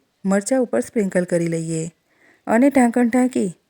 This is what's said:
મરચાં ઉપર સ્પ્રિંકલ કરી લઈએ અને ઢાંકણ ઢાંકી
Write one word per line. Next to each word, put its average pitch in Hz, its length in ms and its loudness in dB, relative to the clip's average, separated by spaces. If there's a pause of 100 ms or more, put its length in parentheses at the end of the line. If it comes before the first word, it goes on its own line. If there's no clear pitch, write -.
(260)
મરચાં 202 400 0
ઉપર 233 160 -2
સ્પ્રિંકલ 190 440 -2
કરી 170 220 -2
લઈએ 165 360 -4 (640)
અને 247 220 4
ઢાંકણ 247 400 2
ઢાંકી 247 400 0 (200)